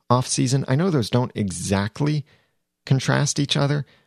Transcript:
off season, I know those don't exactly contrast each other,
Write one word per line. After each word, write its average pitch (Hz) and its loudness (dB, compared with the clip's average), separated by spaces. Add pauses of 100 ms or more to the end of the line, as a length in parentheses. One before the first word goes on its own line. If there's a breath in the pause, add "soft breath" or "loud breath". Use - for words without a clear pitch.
(100)
off 127 2
season, 135 0
I 127 2
know 180 0
those 131 0
don't 123 0
exactly 101 -2 (640 soft breath)
contrast 135 0
each 143 0
other, 143 0 (200 soft breath)